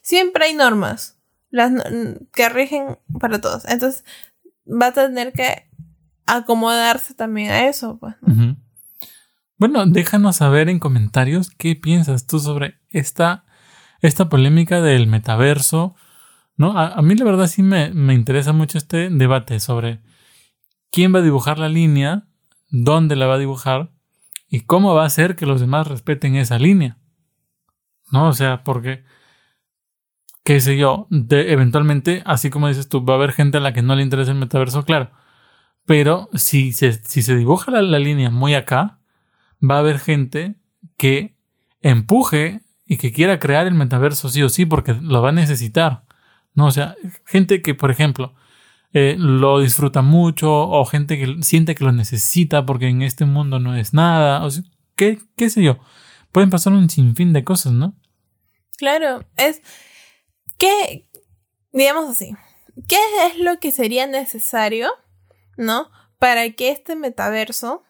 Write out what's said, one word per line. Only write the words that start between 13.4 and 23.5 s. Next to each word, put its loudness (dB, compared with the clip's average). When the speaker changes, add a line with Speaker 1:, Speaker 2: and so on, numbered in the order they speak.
Speaker 2:
esta 2
polémica 2
del 4
metaverso, 0
¿no? 0
A, 2
a 0
mí 6
la 0
verdad 2
sí 0
me, 2
me 2
interesa 0
mucho 0
este -4
debate 0
sobre -6
quién 4
va 4
a 2
dibujar 0
la -2
línea, 0
dónde 2
la 0
va 2
a 0
dibujar -4